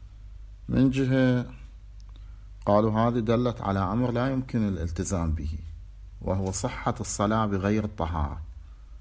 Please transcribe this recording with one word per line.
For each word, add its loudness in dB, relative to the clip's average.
من 6
جهة 4
قالوا: 6
"هذه 4
دلت 2
على 0
أمر 2
لا 0
يمكن 0
الالتزام 0
به، -2
وهو 0
صحة -2
الصلاة 2
بغير 2
الطهارة". -2